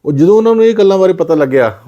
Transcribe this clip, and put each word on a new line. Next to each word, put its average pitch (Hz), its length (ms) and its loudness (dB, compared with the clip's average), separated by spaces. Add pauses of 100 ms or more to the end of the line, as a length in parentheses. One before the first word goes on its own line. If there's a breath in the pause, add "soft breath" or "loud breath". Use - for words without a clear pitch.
ਉਹ 147 80 -4
ਜਦੋਂ 165 240 2
ਉਹਨਾਂ 226 180 0
ਨੂੰ 226 100 0
ਇਹ 226 100 0
ਗੱਲਾਂ 196 240 0
ਬਾਰੇ 185 140 2
ਪਤਾ 170 220 -4
ਲੱਗਿਆ, 131 540 -2